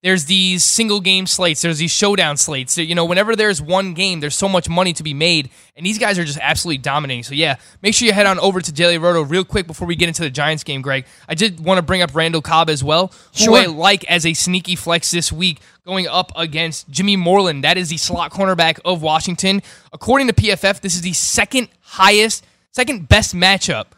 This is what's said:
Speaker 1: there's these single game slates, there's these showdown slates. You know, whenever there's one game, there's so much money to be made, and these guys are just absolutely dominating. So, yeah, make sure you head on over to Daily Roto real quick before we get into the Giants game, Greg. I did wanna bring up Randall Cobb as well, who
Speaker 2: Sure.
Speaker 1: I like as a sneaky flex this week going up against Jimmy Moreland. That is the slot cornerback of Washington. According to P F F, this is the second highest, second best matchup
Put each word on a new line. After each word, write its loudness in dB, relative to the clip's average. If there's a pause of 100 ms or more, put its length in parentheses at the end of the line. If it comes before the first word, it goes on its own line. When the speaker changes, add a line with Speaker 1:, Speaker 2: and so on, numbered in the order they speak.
Speaker 1:
there's 2
these 2
single 0
game 0
slates, 0
there's -2
these -2
showdown 0
slates. -2
You -2
know, 2
whenever 0
there's 0
one -2
game, -2
there's -6
so -2
much 0
money 0
to -8
be -6
made, 0 (260)
and -12
these -2
guys 0
are -2
just -6
absolutely 0
dominating. -4
So, -12
yeah, 0 (240)
make 0
sure 0
you 4
head 4
on 2
over 2
to -6
Daily 2
Roto 2
real -2
quick -4
before -10
we -2
get 2
into -6
the -4
Giants -2
game, -6
Greg. -4 (220)
I -4
did -2
wanna 2
bring 0
up -2
Randall 0
Cobb 2
as -2
well, 0 (240)
who 0
Speaker 2:
Sure. 6
Speaker 1:
I 6
like 0
as 0
a 2
sneaky -2
flex -2
this -2
week -4 (260)
going -4
up -2
against -6
Jimmy 0
Moreland. 2
That 2
is -4
the -6
slot -4
cornerback 0
of -2
Washington. 0 (300)
According 0
to 0
P 4
F -2
F, 0
this -4
is -6
the -4
second -2 (140)
highest, 4 (260)
second -4
best 4
matchup 0 (100)